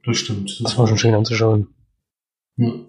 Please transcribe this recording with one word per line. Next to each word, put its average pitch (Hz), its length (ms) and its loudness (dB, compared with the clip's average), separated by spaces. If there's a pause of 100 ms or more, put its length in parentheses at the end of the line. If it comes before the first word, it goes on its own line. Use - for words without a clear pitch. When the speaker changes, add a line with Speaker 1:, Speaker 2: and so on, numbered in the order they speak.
Speaker 1:
das 117 120 -2
stimmt. 98 320 -6
Das - 100 -12 (120)
Speaker 2:
Das - 60 -4
war 120 100 4
schon 110 100 2
schön 113 160 4
anzuschauen. 110 600 2 (800)
Speaker 1:
Ja. 117 180 0 (160)